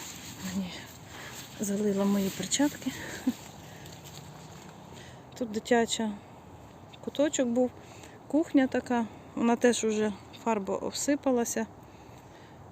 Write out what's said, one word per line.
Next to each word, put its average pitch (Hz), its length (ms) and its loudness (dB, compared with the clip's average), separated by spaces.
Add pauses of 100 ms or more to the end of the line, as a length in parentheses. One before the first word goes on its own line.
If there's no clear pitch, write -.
(460)
Мені 185 260 -4 (880)
залила 202 460 2
мої 202 240 4
перчатки. 262 640 0 (2500)
Тут 233 140 -4
дитяча 220 600 4 (920)
куточок 285 440 2
був, 240 240 4 (560)
кухня 277 400 6
така, 240 380 0 (300)
вона 233 200 6
теж 233 280 6
уже 214 300 2 (300)
фарба 202 320 2
обсипалася, 240 920 2 (1080)